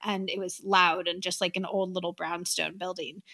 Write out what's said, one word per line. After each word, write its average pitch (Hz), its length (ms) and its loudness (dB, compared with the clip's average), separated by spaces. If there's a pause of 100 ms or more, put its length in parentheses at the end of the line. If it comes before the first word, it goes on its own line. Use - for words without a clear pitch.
and 190 260 -2
it 190 100 -2
was 185 240 -6
loud 180 440 6
and 175 160 -2
just, 180 180 0
like, 180 140 0
an 185 100 0
old 190 280 0
little 175 200 -2
brownstone 170 640 -2
building. 180 460 -6 (100)